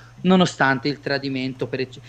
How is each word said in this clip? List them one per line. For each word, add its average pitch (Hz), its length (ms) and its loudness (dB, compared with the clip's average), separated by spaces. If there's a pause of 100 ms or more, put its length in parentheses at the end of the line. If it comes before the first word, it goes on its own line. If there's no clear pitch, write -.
(220)
nonostante 151 680 2
il 135 120 -4
tradimento 131 680 -4
per 131 140 -6
ecce-, - 280 -10